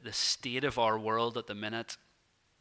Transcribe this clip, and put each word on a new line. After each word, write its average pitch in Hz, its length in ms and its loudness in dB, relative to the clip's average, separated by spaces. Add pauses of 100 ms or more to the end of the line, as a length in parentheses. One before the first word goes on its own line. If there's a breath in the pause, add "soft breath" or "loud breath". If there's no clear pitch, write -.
the 110 100 -8
state - 500 0
of 135 140 0
our 110 220 4
world 113 360 0
at 117 120 -6
the 104 80 -8
minute. 107 420 -6 (640)